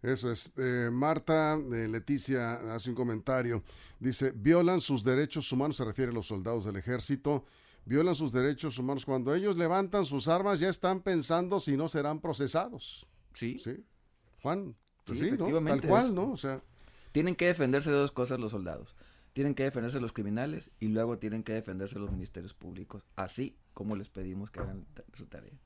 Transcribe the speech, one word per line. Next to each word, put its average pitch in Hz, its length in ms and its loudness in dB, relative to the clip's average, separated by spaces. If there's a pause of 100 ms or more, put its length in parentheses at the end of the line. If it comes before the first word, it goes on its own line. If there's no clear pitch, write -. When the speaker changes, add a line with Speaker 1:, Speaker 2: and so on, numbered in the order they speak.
Speaker 1:
Eso 123 300 0
es. - 240 -6
Eh, 123 340 0
Marta, 156 640 2 (180)
eh, 113 160 0
Leticia 117 840 -2
hace 117 160 -4
un 117 60 -2
comentario. 120 640 0 (360)
Dice, 131 360 0
"Violan 165 460 6
sus 120 240 0
derechos 139 480 2
humanos", 139 240 2
se 131 80 -2
refiere 120 260 -2
a 117 40 -4
los 110 120 -4
soldados 107 380 -2
del 98 120 -4
ejército, 131 680 0 (400)
"violan 160 300 4
sus 143 180 -2
derechos 127 460 0
humanos. 131 260 -2
Cuando 131 300 0
ellos 190 220 2
levantan 180 500 2
sus 139 220 -2
armas 190 320 4
ya 180 100 2
están 185 320 0
pensando 180 580 2
si 139 160 0
no 156 120 0
serán 151 320 -2
procesados". 160 880 -4 (280)
Speaker 2:
Sí. 120 240 -6
Speaker 1:
Sí. 147 260 -10 (580)
Juan, 175 320 -4 (300)
pues - 140 -6
Speaker 2:
Sí, - 80 0
Speaker 1:
sí, 214 40 2
¿no? 269 60 2
Speaker 2:
efectivamente, 160 460 2
Speaker 1:
Tal - 60 0
cual, 233 180 8
Speaker 2:
es 233 60 2
Speaker 1:
¿no? 190 200 0
O 190 40 -4
sea 135 260 -6 (500)
Speaker 2:
Tienen 165 220 2
que 175 120 2
defenderse 147 440 2
de 143 60 4
dos 143 160 2
cosas 123 280 -2
los 107 120 -4
soldados. 90 420 -8 (380)
Tienen 139 220 0
que 135 100 0
defenderse 127 360 -2
los 117 120 -4
criminales 120 580 -4 (100)
y 110 80 -2
luego 113 300 0
tienen 110 240 -4
que 110 100 -6
defenderse 98 460 -6
los 101 120 -6
ministerios 92 440 -8
públicos, 92 500 -14 (120)
así 98 400 -8 (180)
como 107 220 -6
les 98 120 -10
pedimos 95 420 -10
que - 100 -14
hagan 95 240 -8 (100)
ta-, - 100 -20 (120)
su - 100 -16
tarea. - 260 -20 (140)